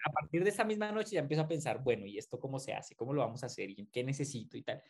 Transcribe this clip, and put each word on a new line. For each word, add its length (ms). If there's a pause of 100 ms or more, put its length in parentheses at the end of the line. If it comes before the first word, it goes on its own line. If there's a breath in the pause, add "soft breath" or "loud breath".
a 80
partir 320
de 60
esta 140
misma 280
noche 240
ya 40
empiezo 220
a 60
pensar, 340
"Bueno, 240
¿y 120
esto 200
cómo 220
se 140
hace? 200
¿Cómo 200
lo 80
vamos 200
a 40
hacer? 240
¿Y 160
qué 180
necesito 520
y 60
tal?". 280